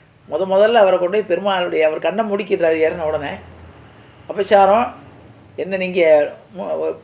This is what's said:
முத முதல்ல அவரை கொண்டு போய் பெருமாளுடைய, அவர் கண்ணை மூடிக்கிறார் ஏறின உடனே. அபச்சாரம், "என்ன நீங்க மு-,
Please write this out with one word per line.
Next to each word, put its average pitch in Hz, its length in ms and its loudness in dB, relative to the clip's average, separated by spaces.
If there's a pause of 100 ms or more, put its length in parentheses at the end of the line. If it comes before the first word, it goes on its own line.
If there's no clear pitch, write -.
(320)
முத 156 120 -2
முதல்ல 196 300 2
அவரை 190 260 4
கொண்டு 185 240 -2
போய் 175 140 -2
பெருமாளுடைய, 180 440 -2
அவர் 156 180 0
கண்ணை 190 300 -4
மூடிக்கிறார் 180 480 -2
ஏறின 165 240 0
உடனே. 156 340 -6 (920)
அபச்சாரம், 196 640 2 (640)
"என்ன 180 220 -6
நீங்க 170 560 2 (240)
மு-, 160 460 -6